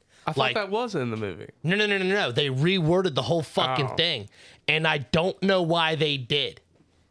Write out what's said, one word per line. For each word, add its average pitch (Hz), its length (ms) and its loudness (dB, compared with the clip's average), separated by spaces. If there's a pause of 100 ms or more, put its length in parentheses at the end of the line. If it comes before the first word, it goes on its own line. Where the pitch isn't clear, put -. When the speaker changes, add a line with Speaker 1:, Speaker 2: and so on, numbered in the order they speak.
(260)
Speaker 1:
I 156 60 -4
thought 143 80 -4
Speaker 2:
Like, 127 140 2
Speaker 1:
that 202 160 -2
was 220 240 -4
in 127 160 -2
the 110 60 -4
movie. 104 320 -8 (140)
Speaker 2:
no, 170 140 0
no, 208 100 0
no, 202 120 0
no, 190 60 -2
no. 185 280 0
They 143 160 0
reworded 170 680 2
the 131 80 0
whole 160 200 0
fucking 131 480 -2
Speaker 1:
Oh. - 60 -6
Speaker 2:
thing. 151 320 -2 (400)
And 160 180 2
I 156 120 2
don't 165 440 0
know 190 200 4
why 160 340 2
they 147 200 0
did. 131 440 -4 (500)